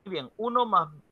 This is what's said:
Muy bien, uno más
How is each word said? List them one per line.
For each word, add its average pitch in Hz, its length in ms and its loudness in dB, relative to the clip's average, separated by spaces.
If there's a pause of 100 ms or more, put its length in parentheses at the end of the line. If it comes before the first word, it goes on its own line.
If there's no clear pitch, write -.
Muy 196 80 -12
bien, 139 240 -8
uno 240 300 0
más 180 240 2 (220)